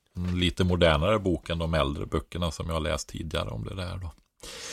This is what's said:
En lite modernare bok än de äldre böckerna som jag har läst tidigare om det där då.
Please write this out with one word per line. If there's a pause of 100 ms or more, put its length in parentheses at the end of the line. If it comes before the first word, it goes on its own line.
(160)
En
lite
modernare
bok
än
de
äldre
böckerna
som
jag
har
läst
tidigare
om
det
där
då. (600)